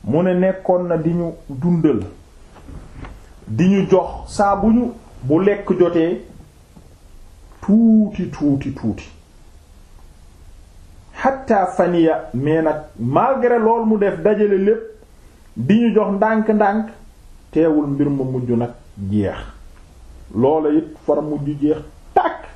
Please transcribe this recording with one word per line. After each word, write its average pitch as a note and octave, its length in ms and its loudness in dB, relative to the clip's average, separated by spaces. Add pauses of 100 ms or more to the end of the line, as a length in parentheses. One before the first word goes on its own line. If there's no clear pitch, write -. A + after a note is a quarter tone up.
Mu D#3 180 0
ne F#3 120 2
nekkoon F#3 540 0
na E3+ 80 0
di D#3+ 160 0
ñu E3+ 200 -2 (160)
dundal, D3+ 520 0 (1500)
di C#3 220 0
ñu G3 220 2
jox - 420 0
saa G3+ 240 0
bu G3 160 2
ñu, A#3+ 200 0 (300)
bu C#3 180 2
lekk G3+ 280 0 (100)
jotee, E3+ 460 2 (1400)
tuuti, G#3 720 4
tuuti, C#3 420 -2
tuuti. G#2+ 320 -6 (2250)
Hatta C4 440 0
faniya, E3+ 680 0
mais D3+ 300 0
nag D#3 220 -2 (140)
malgré A#3 600 0
lool A3+ 260 2
mu A3 140 2
def G3 240 0
dajale G3+ 360 2
lépp, G#3 240 2 (760)
di C3 240 0
ñu A3+ 140 2
jox G3 200 2
ndànk-ndànk, G#3+ 760 2 (640)
teewul D#3 360 2
mbir C#3+ 240 -2
ma C3+ 140 -2
mujj B2+ 280 -4
nag A2+ 180 0 (400)
jeex. G2+ 260 0 (1000)
Loola D3 360 2
it D#3 340 -2
far D3 180 0
mujj D3 380 -6
jeex D3+ 180 0 (360)
tàkk. - 420 -2